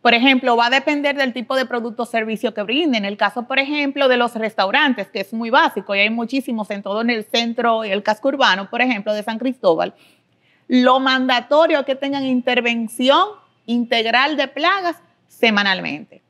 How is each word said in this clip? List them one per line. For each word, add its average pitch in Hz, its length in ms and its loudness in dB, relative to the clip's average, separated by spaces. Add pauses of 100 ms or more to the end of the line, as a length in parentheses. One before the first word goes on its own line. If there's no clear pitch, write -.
Por 240 120 4
ejemplo, 254 420 2
va 233 120 2
a - 20 0
depender 285 440 0
del 262 200 -2
tipo 247 200 -6
de 262 120 -2
producto 240 380 -6
o - 20 -6
servicio 220 480 -4
que 208 80 -6
brinden. 247 420 0
El 202 140 -6
caso, 220 280 -2
por 269 120 -2
ejemplo, 277 500 0
de 247 80 4
los 240 180 0
restaurantes, 220 760 0
que 208 120 -8
es 185 140 -8
muy 226 160 -6
básico 233 440 0
y 196 40 0
hay 208 100 4
muchísimos 233 640 -4
en 202 120 -6
todo 208 200 -4
en 233 80 0
el 220 140 -2
centro 233 600 0
y 202 60 -6
el 202 120 -2
casco 214 260 0
urbano, 208 420 0
por 240 100 -4
ejemplo, 220 320 0
de 214 100 -2
San 226 160 -6
Cristóbal. 185 540 0 (760)
Lo 254 320 4
mandatorio 262 800 2
es 269 40 -4
que 269 120 -4
tengan 277 280 -4
intervención 247 1040 0 (380)
integral 240 720 0
de 269 100 0
plagas 349 480 -2 (320)
semanalmente. 190 1000 -2